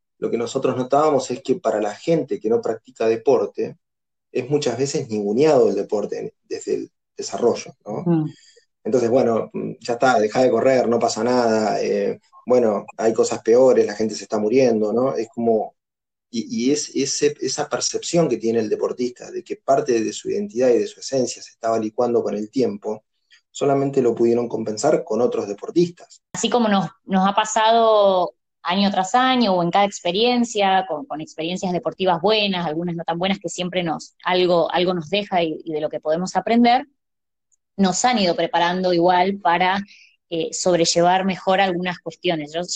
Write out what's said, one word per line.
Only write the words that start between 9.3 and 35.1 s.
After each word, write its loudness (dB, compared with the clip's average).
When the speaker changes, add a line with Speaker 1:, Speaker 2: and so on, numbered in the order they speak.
Speaker 1:
mm, -8
ya -6
está, 2
dejá 0
de 4
correr, 2
no 2
pasa -2
nada, 0
eh, -2
bueno, 2
hay 0
cosas -2
peores, 6
la -6
gente -2
se -12
está -4
muriendo, 2
¿no? 0
Es -4
como, -2
y, -4
y 2
es, -4
ese, -2
esa -6
percepción -2
que -2
tiene 0
el -4
deportista -6
de -10
que -8
parte 0
de -4
su -10
identidad 0
y 4
de 0
su -16
esencia -4
se -20
estaba -2
licuando 0
con -4
el -6
tiempo, -2
solamente 0
lo 2
pudieron 0
compensar -2
con -4
otros -2
deportistas. -4
Speaker 2:
Así -2
como 2
nos, 0
nos 0
ha -2
pasado 4
año 0
tras -2
año 2
o 2
en 0
cada 4
experiencia, 0
con, -8
con -10
experiencias -6
deportivas -2
buenas, 0
algunas -4
no -8
tan -4
buenas, -2
que -10
siempre -4
nos, -8
algo, 2
algo 0
nos -6
deja 0